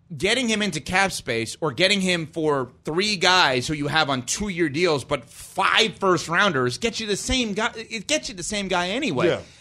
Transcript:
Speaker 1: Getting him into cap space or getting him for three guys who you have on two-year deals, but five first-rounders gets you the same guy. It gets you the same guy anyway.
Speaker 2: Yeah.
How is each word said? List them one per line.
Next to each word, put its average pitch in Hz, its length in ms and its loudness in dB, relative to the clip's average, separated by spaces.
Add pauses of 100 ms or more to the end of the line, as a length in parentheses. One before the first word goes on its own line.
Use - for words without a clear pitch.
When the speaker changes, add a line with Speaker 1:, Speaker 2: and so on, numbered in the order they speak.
(140)
Speaker 1:
Getting 214 320 0
him 220 140 0
into 196 200 -2
cap 185 300 0
space 113 520 -4
or 156 100 -2
getting 190 300 2
him 175 240 0
for 143 440 0 (140)
three 196 320 -2
guys 165 500 4
who 156 60 -4
you 143 140 -2
have 143 240 0
on 127 140 -2
two-year 175 440 -2
deals, 151 360 0
but 139 200 -4
five 190 720 0
first-rounders 170 800 2
gets 226 240 -4
you 226 60 -6
the 202 100 0
same 247 380 -2
guy. 220 200 -2
It 226 340 -10
gets 302 200 0
you 262 60 -12
the 180 80 -12
same 202 260 -6
guy 180 220 0
anyway. 196 380 0
Speaker 2:
Yeah. 123 120 0 (200)